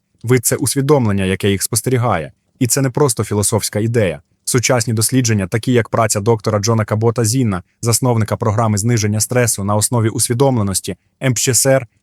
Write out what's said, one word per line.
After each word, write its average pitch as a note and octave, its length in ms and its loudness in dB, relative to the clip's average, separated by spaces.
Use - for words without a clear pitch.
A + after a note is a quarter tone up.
Ви — B2 160 4
це - 160 -2
усвідомлення, B2+ 720 0
яке G2 260 0
їх G2 120 -2
спостерігає. A2+ 680 -2
І B2+ 80 2
це C#3 140 -2
не C3+ 80 0
просто C3 340 0
філософська G#2 560 -2
ідея. G#2+ 420 0
Сучасні B2 460 0
дослідження, A2 540 0
такі A#2+ 240 -2
як A#2+ 180 2
праця A2+ 300 0
доктора G#2+ 400 0
Джона G#2+ 260 0
Кабота A2+ 400 0
Зінна, A2 380 0
засновника A2+ 560 0
програми A2 400 0
зниження G#2+ 420 0
стресу A#2+ 440 0
на G#2 120 0
основі A2 340 0
усвідомленості, A#2 840 0
М C3 120 2
Ч - 160 0
С A#2+ 180 2
Р, C3 180 2